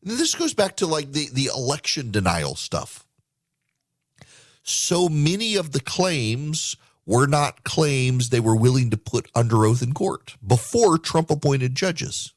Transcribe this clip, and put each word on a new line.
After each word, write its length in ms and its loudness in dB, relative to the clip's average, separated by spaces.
And 160 -8
this 160 0
goes 200 -4
back 220 -2
to, 100 -2
like, 260 -4
the, 180 -4
the 240 -2
election 560 -4
denial 440 0
stuff. 500 -8
So 480 -2
many 440 0
of 180 -2
the 80 -4
claims 960 -4
were 220 4
not 380 0
claims 640 0
they 100 2
were 160 4
willing 320 4
to 80 -2
put 380 -6
under 320 4
oath 160 2
in 100 -2
court 440 -4
before 500 4
Trump 340 0
appointed 440 0
judges. 640 -4